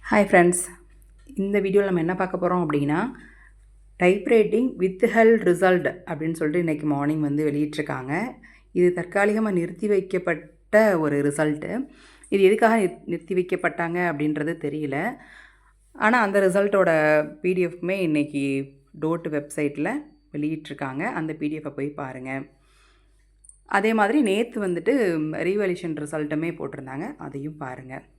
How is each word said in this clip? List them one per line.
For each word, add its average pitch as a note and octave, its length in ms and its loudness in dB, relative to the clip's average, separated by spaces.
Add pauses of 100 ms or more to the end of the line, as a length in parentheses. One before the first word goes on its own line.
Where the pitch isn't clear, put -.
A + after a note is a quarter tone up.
(120)
ஹாய் G#3 180 4
ஃப்ரெண்ட்ஸ், F3+ 320 6 (800)
இந்த G3+ 200 0
வீடியோல G3 220 2
நம்ம F#3 160 0
என்ன F3 160 -2
பார்க்க F#3 220 -4
போறோம் F3+ 280 0
அப்படின்னா, D3 340 0 (1040)
டைப்ரைட்டிங் G#3 680 4 (100)
withheld A3 720 4
result F3 360 4 (200)
அப்படின்னு D#3+ 340 -4
சொல்லிட்டு D#3 200 0
இன்னைக்கு D#3 280 -2
மார்னிங் D3 320 0
வந்து D3 300 0
வெளியிட்டிருக்காங்க. D3 640 -4 (580)
இது F3+ 240 4
தற்காலிகமா G#3 560 0
நிறுத்தி E3+ 360 -2
வைக்கப்பட்ட F#3+ 1120 0
ஒரு D3 280 0
ரிசல்ட்டு. D3+ 600 -2 (420)
இது G3 140 2
எதுக்காக A3 340 6
நிற்-, F#3 280 -2
நிறுத்தி E3+ 300 -6
வைக்கப்பட்டாங்க F3 600 -2 (140)
அப்படின்றது D3+ 440 -2 (100)
தெரியல. D3+ 480 -4 (760)
ஆனா, A#3 280 2
அந்த G3+ 280 2
ரிசல்ட்டோட G3 440 4 (500)
பி F3+ 120 0
டி F#3 80 0
எஃப்-மே F3 400 -2
இன்னைக்கு C#3+ 720 -2 (280)
டோட் E3 260 -2 (100)
வெப்சைட்ல D3 540 -4 (420)
வெளியிட்டிருக்காங்க. D3 680 -6 (160)
அந்த D#3 140 -6
பி D#3 140 -6
டி D3+ 80 -4
எஃப்-ஐ D3+ 160 -10
போய் C#3 320 -8
பாருங்க. C3 400 -10 (1200)
அதே G#3 280 2
மாதிரி A3 280 4
நேத்து G#3+ 460 0
வந்துட்டு F3+ 280 0 (540)
ரீவேல்யூவேஷன் F3+ 560 -2
ரிசல்ட்டுமே D3+ 540 -4
போட்டிருந்தாங்க, C#3 580 -10
அதையும் D3 400 -12
பாருங்க. C3 460 -12 (160)